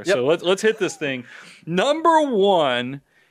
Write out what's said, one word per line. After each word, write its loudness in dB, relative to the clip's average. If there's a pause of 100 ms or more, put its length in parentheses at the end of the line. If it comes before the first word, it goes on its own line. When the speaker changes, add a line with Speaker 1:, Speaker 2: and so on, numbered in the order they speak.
Speaker 1:
Yep. -10
Speaker 2:
So 0
let's, 0
let's 0
hit 0
this -4
thing. -8 (400)
Number 2
one 0 (300)